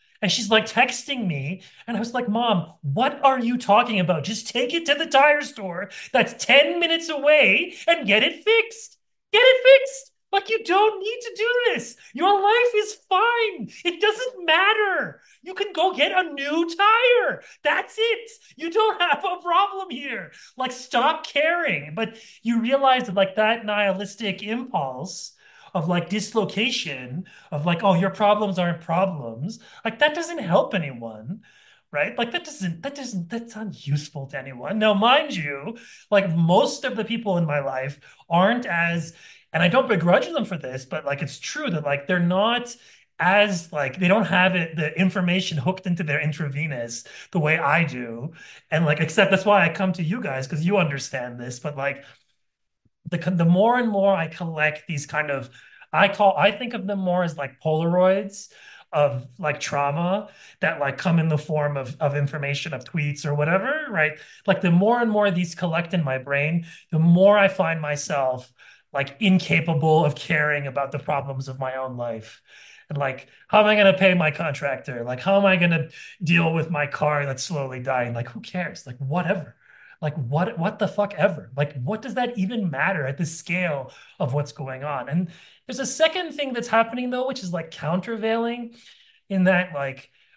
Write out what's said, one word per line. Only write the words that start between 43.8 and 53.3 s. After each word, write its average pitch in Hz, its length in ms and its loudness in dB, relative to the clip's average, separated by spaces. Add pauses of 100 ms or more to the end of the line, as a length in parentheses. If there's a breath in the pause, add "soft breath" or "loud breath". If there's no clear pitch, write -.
they 185 100 2
don't 202 180 4
have 180 280 4
it, 165 220 -4
the 156 220 -2
information 180 580 0
hooked 180 300 -2
into 175 160 -2
their 147 180 -2
intravenous 143 840 -6 (260 loud breath)
the 180 100 -2
way 156 160 2
I 160 280 2
do. 123 480 -8 (380 loud breath)
And, 160 140 2
like, 156 160 2
except 190 300 2
that's 190 160 2
why 202 180 6
I 165 80 2
come 190 220 0
to 185 80 -6
you 180 180 -2
guys, 135 260 -6
'cause 151 180 -4
you 196 120 2
understand 131 640 -2
this. 123 200 -10
But, 147 180 -8
like, 139 260 -6 (1080 loud breath)
the, 175 80 -4
the 170 260 0